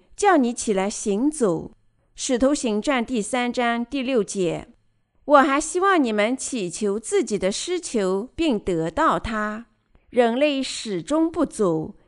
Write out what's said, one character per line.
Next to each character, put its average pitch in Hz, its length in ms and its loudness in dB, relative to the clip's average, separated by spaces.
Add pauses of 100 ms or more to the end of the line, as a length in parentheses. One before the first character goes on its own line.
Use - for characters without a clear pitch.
(140)
叫 392 220 4
你 247 160 4
起 226 220 -2
来 190 160 0
行 220 400 0
走。” 196 420 -2 (420)
使 - 240 -2
徒 269 160 4
行 214 280 0
传 254 220 0
第 233 180 -2
三 247 280 -2
章 233 340 0
第 269 180 -6
六 240 200 0
节。 175 460 -4 (560)
我 285 140 6
还 269 200 4
希 359 220 -4
望 370 220 4
你 233 100 0
们 214 240 0
祈 220 320 -6
求 202 300 -2
自 370 260 0
己 214 140 -2
的 185 120 0
需 349 300 -4
求， 196 560 -2
并 302 220 0
得 165 320 -2
到 269 280 2
它。 214 480 -6 (440)
人 233 280 2
类 285 240 2
始 196 400 -6
终 320 300 0
不 320 140 0
足， 165 480 -2 (140)